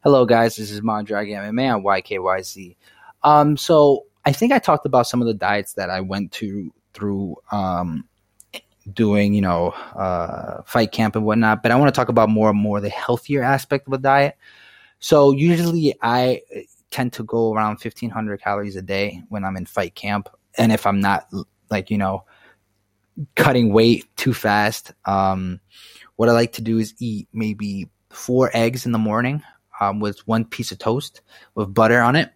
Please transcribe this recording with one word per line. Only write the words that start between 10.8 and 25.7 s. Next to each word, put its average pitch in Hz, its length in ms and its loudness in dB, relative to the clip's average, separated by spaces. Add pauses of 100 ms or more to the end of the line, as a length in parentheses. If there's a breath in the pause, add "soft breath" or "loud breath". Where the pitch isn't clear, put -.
camp 110 240 -2
and 107 80 -2
whatnot, 110 360 2
but 117 120 2
I - 20 4
wanna 139 160 4
talk 127 160 0
about 113 220 4
more 107 200 4
and 104 80 2
more 104 220 0
the 101 80 -6
healthier 127 560 -4
aspect 135 440 -2
of 135 60 -4
a 135 40 -4
diet. 139 400 2 (600 soft breath)
So 143 320 6
usually 165 720 2
I 123 420 0 (480)
tend 123 220 -4
to 113 100 -10
go 113 300 -2
around 107 260 -2
fifteen 117 300 -10
hundred 107 320 -8
calories 101 360 -6
a 92 40 -10
day 98 460 -6
when 104 160 -8
I'm 95 140 -6
in 90 80 -8
fight 92 300 -6
camp. 101 340 -6 (280)
And 117 140 2
if 110 160 0
I'm 101 140 0
not, 98 260 -2 (420)
like, 98 200 -4
you 107 80 -2
know, 95 260 -4 (1120 soft breath)
cutting 123 380 2
weight 113 320 4 (100)
too - 180 -2
fast, 104 600 -2 (100)
um, 95 560 -2 (560 loud breath)